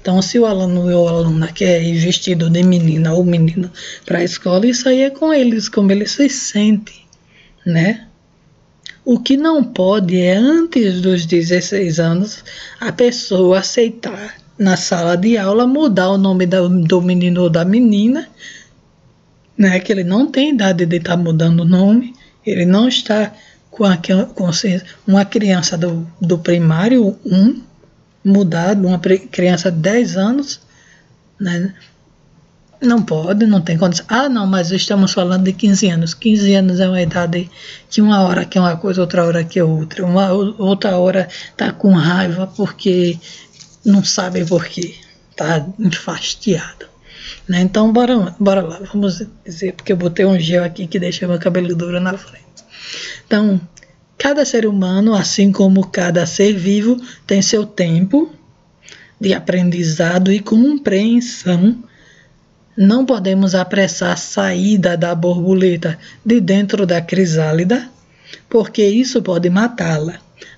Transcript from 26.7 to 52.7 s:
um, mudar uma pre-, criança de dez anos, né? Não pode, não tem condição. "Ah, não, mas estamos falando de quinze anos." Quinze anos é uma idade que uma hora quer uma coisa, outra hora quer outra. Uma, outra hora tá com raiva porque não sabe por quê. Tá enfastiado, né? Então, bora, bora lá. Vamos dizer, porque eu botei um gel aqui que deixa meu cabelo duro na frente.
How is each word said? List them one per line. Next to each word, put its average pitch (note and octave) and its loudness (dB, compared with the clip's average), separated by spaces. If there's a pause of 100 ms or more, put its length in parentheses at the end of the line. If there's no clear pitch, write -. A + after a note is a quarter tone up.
um, G3 2 (640)
mudar F#3+ 2
uma F3+ 0
pre-, F#3 2
criança F3+ -2
de E3+ -4
dez F#3+ 0
anos, A#3+ -2 (800)
né? F3+ -4 (1080)
Não A#3+ 2
pode, F3+ 0
não G3+ 4
tem E3 -2
condição. F3 0
"Ah, C4 0
não, A#3 -2
mas F#3 0
estamos F#3+ 0
falando F#3 0
de F#3+ 0
quinze G3 2
anos." E3 -2
Quinze G#3 2
anos F#3 2
é F#3 2
uma F#3 0
idade F3 -4 (380)
que - 0
uma G#3 4
hora F3+ 0
quer F#3 -2
uma F3 2
coisa, F#3 -4
outra F3 0
hora E3+ 0
quer F3 -2
outra. D#3+ -2
Uma, F#3 2
outra G3 -2
hora F3+ 0 (280)
tá - -4
com - 2
raiva F3+ 0
porque F3+ -2 (680)
não G3+ 4
sabe F3+ -4
por E3 0
quê. - -10 (400)
Tá D#3 -2 (140)
enfastiado, - -6 (640)
né? F3+ 0
Então, G#3+ 2
bora, A#3 0
bora G3 2
lá. E3 -10 (120)
Vamos G3+ -4 (220)
dizer, F#3 -8
porque - -6
eu F#3 0
botei F3 -2
um F#3+ 2
gel F3 0
aqui E3+ -8
que F#3+ -4
deixa F3 -6
meu F3 -2
cabelo F3 -2
duro F3 -6
na F#3 -4
frente. - -20 (840)